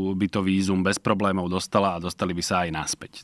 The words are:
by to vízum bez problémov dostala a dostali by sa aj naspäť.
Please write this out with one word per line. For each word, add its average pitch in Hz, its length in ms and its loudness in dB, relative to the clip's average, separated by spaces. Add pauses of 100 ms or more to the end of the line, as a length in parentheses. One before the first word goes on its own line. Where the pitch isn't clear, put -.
(120)
by 95 160 0
to 104 120 0
vízum 95 400 2
bez 98 160 2
problémov 98 520 0
dostala 92 480 0
a 85 60 -8
dostali 90 300 -4
by 87 120 -4
sa 90 200 0
aj 85 80 -4
naspäť. - 400 -6 (120)